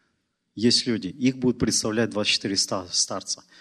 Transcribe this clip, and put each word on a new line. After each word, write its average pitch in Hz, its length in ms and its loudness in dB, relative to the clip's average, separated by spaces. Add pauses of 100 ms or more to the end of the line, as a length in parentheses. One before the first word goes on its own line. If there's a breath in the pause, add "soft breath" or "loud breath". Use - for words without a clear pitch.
(560 loud breath)
есть 117 300 4
люди, 110 220 0
их 127 300 0
будут 123 200 0
представлять 110 540 0
двадцать 104 220 0
четыре 98 220 -2
ста-, 95 360 -2
старца. - 520 -4 (180 soft breath)